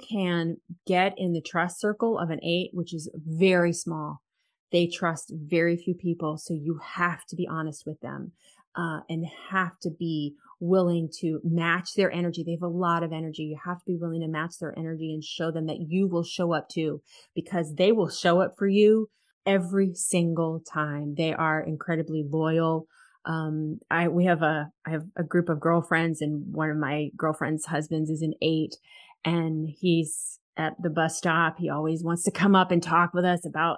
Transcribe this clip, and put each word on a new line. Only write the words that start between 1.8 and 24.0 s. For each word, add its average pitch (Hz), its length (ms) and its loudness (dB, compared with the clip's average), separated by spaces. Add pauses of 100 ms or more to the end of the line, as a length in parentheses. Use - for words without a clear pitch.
circle 214 360 0
of 170 120 -2
an 160 140 -4
eight, 175 300 0
which 175 200 -6
is 160 200 -8
very 170 600 2
small, 151 480 -6 (500)
they 175 160 4
trust 170 480 -4
very 165 400 2
few 175 180 -2
people. 170 440 -2
So - 160 -6
you 156 280 -4
have 175 440 -4
to - 100 -14
be 175 100 -2
honest 156 400 -6
with 156 140 -10
them, 139 320 -10 (420)
uh, 165 360 -6
and 165 160 -4 (240)
have 185 320 -2
to 175 80 -4
be 156 440 -4 (280)
willing 175 480 2 (100)
to 160 240 -2
match 170 520 0
their 196 140 4
energy. 175 360 -4
They 170 80 -4
have 165 80 -6
a 180 60 -4
lot 170 360 0
of 160 80 -4
energy. 160 320 -6
You 151 220 -6
have 175 140 -6
to - 60 -18
be 180 120 -2
willing 165 240 -4
to 160 80 -4
match 160 300 -4
their 160 200 -6
energy 160 340 -6
and 156 80 -6
show 165 300 -4
them 160 160 -4
that 156 220 -6
you 190 180 2
will 170 160 0
show 170 300 -2
up 147 160 -2
too, 156 320 -2 (340)
because 165 400 -4
they 185 160 6
will 214 180 4
show 175 300 4
up 185 180 2
for 196 100 0
you 208 420 6 (360)
every 190 480 2
single 165 680 0
time. 147 560 -4
They 160 160 0
are 156 280 2
incredibly 156 680 -2
loyal. 160 600 2 (380)
Um, 156 540 -4 (100)
I, 170 180 2